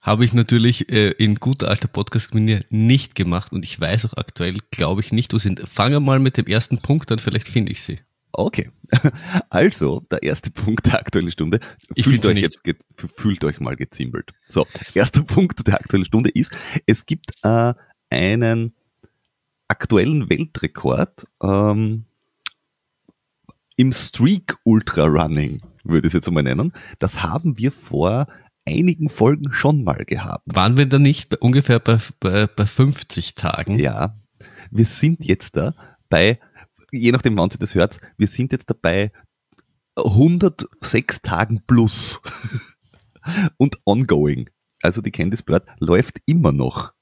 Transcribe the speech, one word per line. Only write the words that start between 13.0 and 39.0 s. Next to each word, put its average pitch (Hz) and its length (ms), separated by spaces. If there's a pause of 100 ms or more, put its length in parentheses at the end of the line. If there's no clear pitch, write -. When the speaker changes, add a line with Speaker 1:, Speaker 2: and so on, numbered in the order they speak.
Speaker 2:
fühlt 101 300
euch 73 160
mal 65 160
gezimbelt. - 560 (160)
So, - 180 (280)
erster - 280
<laughs> - 20
Punkt - 420
der 101 80
aktuellen 95 320
Stunde 113 240
ist, - 200 (360)
es - 180
gibt, - 280 (100)
äh, 117 320 (340)
einen 113 680 (960)
aktuellen 120 640
Weltrekord, - 960 (160)
ähm, 107 640 (1700)
im 127 160
Streak - 720
Ultra 110 400
Running, 76 580 (200)
würde 80 240
ich 80 40
es 80 40
jetzt 85 140
einmal 80 140
nennen. 76 300 (260)
Das - 240
haben 156 360
wir 127 140
vor 98 540 (400)
einigen 160 420
Folgen 147 440
schon 143 300
mal 92 220
gehabt. - 420
Speaker 1:
Waren 101 300
wir 139 100
da 135 120
nicht 143 320
bei, - 80
ungefähr 123 420
bei, 113 180 (220)
bei, 98 260
bei 104 200
fünfzig - 680
Tagen? - 440
Speaker 2:
Ja, 69 420 (500)
wir 110 140
sind 160 400
jetzt - 320
da 92 180 (360)
bei, 98 280 (520)
je 120 220
nachdem, 120 260
wann 90 120
Sie - 80
das - 160
hört, 92 240 (200)
wir 104 100
sind - 240
jetzt - 160
dabei 101 420 (880)